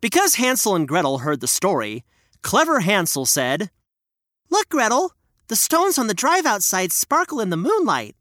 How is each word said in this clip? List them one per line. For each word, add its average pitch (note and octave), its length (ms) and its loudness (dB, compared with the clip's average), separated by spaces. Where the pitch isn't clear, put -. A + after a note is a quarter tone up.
because F4+ 340 2
Hansel B3 400 0
and D#3+ 120 0
Gretel C#3 320 0
heard C#3+ 200 -2
the A#2+ 80 -6
story, A#2+ 580 -2
clever D4 380 2
Hansel E3+ 440 0
said, C#3+ 460 -2
"Look, G4+ 200 0
Gretel, C4 440 0
the A3+ 80 -4
stones F4 420 2
on A#3+ 100 0
the G#3+ 60 0
drive D#4+ 320 0
outside F#3+ 460 0
sparkle D#4 480 -2
in G#3 100 -2
the E3 80 -2
moonlight. G3 640 -2